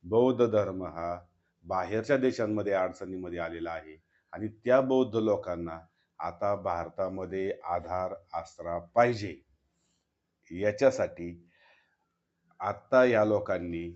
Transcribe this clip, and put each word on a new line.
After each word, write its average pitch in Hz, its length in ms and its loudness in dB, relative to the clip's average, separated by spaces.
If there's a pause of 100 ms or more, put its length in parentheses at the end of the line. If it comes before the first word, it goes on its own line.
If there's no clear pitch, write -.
बौद्ध 120 420 4
धर्म 98 380 2
हा 85 340 -6 (460)
बाहेरच्या 95 520 0
देशांमध्ये 107 560 0
अडचणीमध्ये 92 640 -4
आलेला 82 320 -6
आहे 80 260 -12 (360)
आणि 104 160 -8 (160)
त्या 127 160 6
बौद्ध 127 360 2
लोकांना 87 640 -2 (420)
आता 92 340 -2
भारतामध्ये 95 960 -4 (140)
आधार, 90 500 -4 (180)
आसरा 85 460 -8
पाहिजे, 104 560 0 (1160)
याच्यासाठी 90 1000 0 (1120)
आता 101 440 4
या 113 200 6
लोकांनी 90 720 0